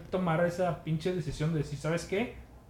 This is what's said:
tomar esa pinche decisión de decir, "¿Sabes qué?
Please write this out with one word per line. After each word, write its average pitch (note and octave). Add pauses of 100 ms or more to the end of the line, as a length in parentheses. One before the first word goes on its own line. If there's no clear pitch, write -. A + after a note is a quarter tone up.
tomar F3
esa E3
pinche D#3+
decisión D3+
de D#3
decir, C#3+
"¿Sabes E3+
qué? A3 (340)